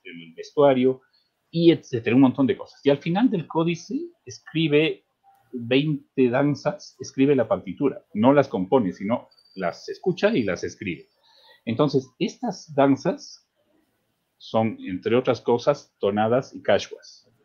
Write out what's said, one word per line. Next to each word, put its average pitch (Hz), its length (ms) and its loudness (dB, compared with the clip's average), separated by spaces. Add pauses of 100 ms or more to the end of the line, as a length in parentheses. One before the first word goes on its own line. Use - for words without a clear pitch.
el 85 280 -18
vestuario, 131 680 2 (500)
y 165 200 6
etcétera, 117 440 -2
un 135 60 8
montón 135 260 4
de 101 80 0
cosas. - 300 -16
Y 139 40 4
al 143 100 2
final 196 300 0
del 175 180 -4
códice 170 520 -4 (260)
escribe 151 760 -2 (500)
veinte 131 760 0
danzas, 143 680 -2
escribe 139 360 0
la 117 120 0
partitura. - 560 -4 (100)
No 120 200 4
las 139 160 4
compone, 95 420 0
sino 104 380 -6 (260)
las - 340 -6
escucha 185 460 -2
y 131 80 0
las 90 200 -4
escribe. 87 440 -10 (600)
Entonces, 135 500 -2
estas 196 560 -8
danzas 139 720 0 (920)
son, 113 400 -2 (100)
entre 98 300 -2
otras 127 240 0
cosas, 139 580 -2
tonadas 107 560 0
y 95 80 -18
cachuas, - 640 -4 (160)